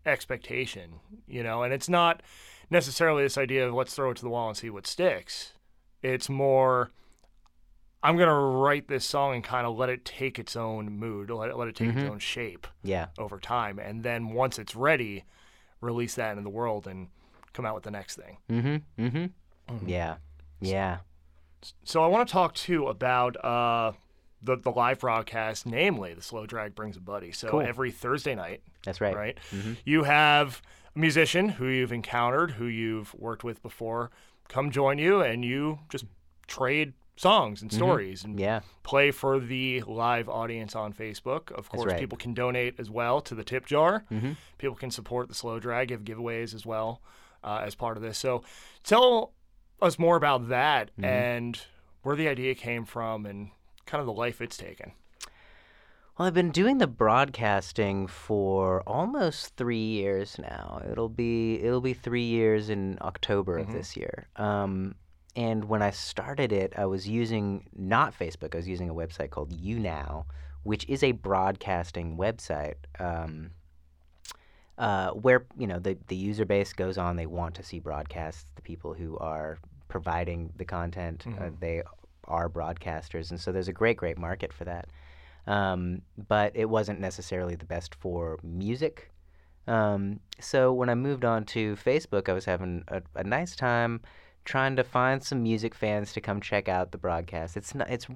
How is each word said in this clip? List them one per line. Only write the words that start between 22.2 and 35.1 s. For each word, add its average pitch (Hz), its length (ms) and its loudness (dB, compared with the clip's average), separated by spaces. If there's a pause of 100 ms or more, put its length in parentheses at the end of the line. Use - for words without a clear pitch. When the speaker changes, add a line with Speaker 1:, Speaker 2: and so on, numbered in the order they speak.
Speaker 1:
talk, 180 280 2
too, 165 340 0
about, 123 560 2
uh, 117 500 2 (480)
the, 127 140 2
the 120 160 -2
live 123 280 4
broadcast, 113 640 -2
namely 120 480 0
the 85 80 -16
Slow 110 240 -10
Drag 107 300 -8
Brings 107 200 -8
a 90 60 -16
Buddy. 92 300 -8
So 110 180 -8
Speaker 2:
Cool. 151 120 2
Speaker 1:
every 123 300 -2
Thursday 131 440 -2
night, 87 260 -8 (240)
Speaker 2:
That's 95 160 -6
right. 101 140 4
Speaker 1:
right? 104 220 -6 (140)
Speaker 2:
Mm-hmm. 101 220 -6 (100)
Speaker 1:
You 151 200 4
have 147 580 6 (340)
a 147 40 -4
musician 160 500 4
who 127 180 -2
you've 127 240 2
encountered, 120 600 0
who 117 160 -4
you've 110 480 -4
worked 113 280 -8
with 117 200 -8
before, 117 480 -6 (360)
come 139 220 0
join 139 300 4
you, 185 220 6